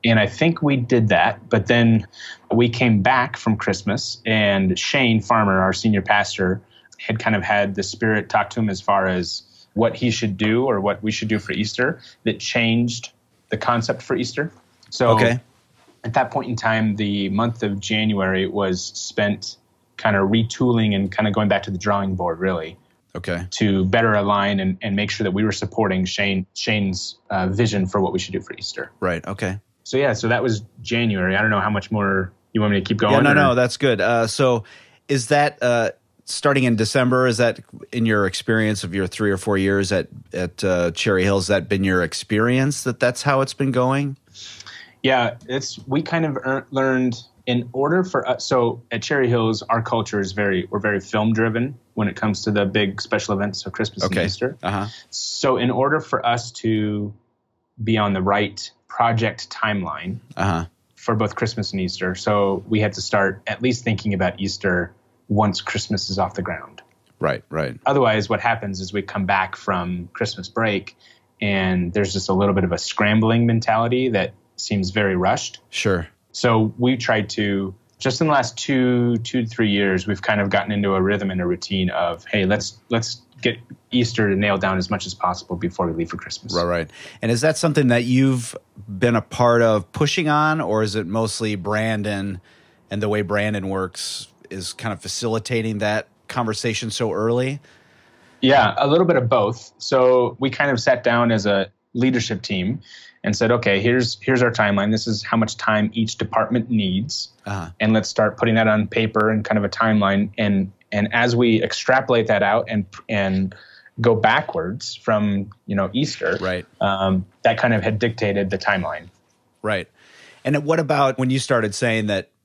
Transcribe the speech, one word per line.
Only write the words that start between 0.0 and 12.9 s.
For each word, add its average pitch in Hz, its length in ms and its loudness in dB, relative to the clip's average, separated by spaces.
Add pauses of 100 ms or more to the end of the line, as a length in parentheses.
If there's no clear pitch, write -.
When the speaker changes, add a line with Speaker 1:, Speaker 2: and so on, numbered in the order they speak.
Speaker 1:
And 117 160 6
I 101 80 4
think 165 340 0
we 139 160 2
did 120 320 4
that, 87 400 2
but 107 180 2
then 113 400 4 (440)
we 120 180 4
came 117 320 2
back 123 360 2
from 110 200 0
Christmas, - 680 -4
and 101 520 2
Shane 117 440 2
Farmer, 104 400 2
our 95 120 2
senior 104 280 0
pastor, 101 600 0 (360)
had 113 220 -6
kind 110 160 2
of 92 80 -2
had 101 320 0
the 98 80 -4
Spirit 107 460 -2
talk - 220 0
to - 80 -6
him 107 100 0
as 95 120 -6
far 98 260 2
as 92 360 -4 (300)
what 113 220 2
he 123 160 0
should 104 260 -4
do 110 280 2
or 107 160 0
what 101 200 -2
we 107 100 -2
should 110 160 -6
do 107 120 0
for - 140 -8
Easter 123 480 -2 (220)
that - 160 -2
changed 120 720 -2 (380)